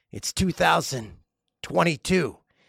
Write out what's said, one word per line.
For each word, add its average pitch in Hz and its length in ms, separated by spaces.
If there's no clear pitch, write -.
it's - 220
two 190 180
thousand 160 640
twenty-two. 170 800